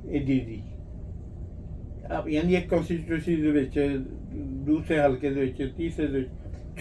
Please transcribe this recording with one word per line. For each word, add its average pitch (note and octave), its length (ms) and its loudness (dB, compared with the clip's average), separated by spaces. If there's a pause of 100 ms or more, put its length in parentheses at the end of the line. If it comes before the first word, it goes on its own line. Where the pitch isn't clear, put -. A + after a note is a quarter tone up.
ਏਡੀ C3+ 280 4
ਏਡੀ। A2+ 260 -4 (1600)
ਅ, - 40 -4
ਯਾਨੀ, E3 240 4
ਇੱਕ F3 160 4
ਕੰਸਟੀਚੁਐਂਸੀ E3 640 2
ਦੇ D3+ 160 4
ਵਿੱਚ, C#3+ 520 2 (340)
ਦੂਸਰੇ D3 640 2
ਹਲਕੇ C#3 300 4
ਦੇ C#3 120 0
ਵਿੱਚ, C3 360 0
ਤੀਸਰੇ D#3+ 300 0
ਦੇ C3+ 120 0
ਵਿੱਚ, B2+ 100 -2 (520)